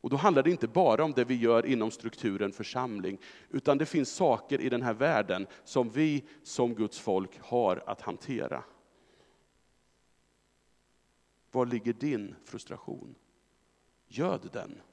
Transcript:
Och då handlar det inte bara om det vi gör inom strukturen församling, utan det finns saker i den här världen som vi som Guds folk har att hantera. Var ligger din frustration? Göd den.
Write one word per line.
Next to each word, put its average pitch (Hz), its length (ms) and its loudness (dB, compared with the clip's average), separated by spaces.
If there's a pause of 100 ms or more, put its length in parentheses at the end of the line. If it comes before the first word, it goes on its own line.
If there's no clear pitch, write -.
Och - 80 -6
då 131 60 2
handlar 147 280 6
det 160 80 4
inte 165 160 0
bara 151 360 4
om 156 80 0
det 127 140 2
vi 127 100 0
gör 117 300 4
inom 113 260 0
strukturen 101 600 -4
församling, 104 680 -6 (300)
utan 143 280 2
det 156 80 2
finns 147 240 0
saker 135 520 0
i 127 80 0
den 120 120 0
här 120 120 -2
världen 104 540 0 (160)
som 123 260 0
vi 143 340 0 (200)
som 120 320 0
Guds 107 240 -2
folk 95 420 -2
har 113 460 0
att - 140 -6
hantera. - 640 -8 (3000)
Var 127 140 2
ligger 120 280 -2
din 113 500 -4
frustration? - 720 -14 (920)
Göd 160 460 -4
den. - 280 -12 (120)